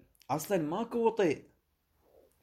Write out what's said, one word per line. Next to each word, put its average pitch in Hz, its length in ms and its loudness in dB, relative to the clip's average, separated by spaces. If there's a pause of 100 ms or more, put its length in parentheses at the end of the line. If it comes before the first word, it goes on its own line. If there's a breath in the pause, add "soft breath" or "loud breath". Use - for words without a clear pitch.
(300)
أصلًا 156 280 -2
ماكو 190 400 -4
وطء، 220 440 2 (1000)